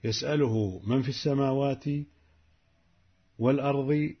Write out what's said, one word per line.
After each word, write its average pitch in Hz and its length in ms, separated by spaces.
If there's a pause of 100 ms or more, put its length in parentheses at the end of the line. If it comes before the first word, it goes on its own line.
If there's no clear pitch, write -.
يسأله 113 840
من 131 140
في 127 80
السماوات 139 720 (1600)
والأرض 139 800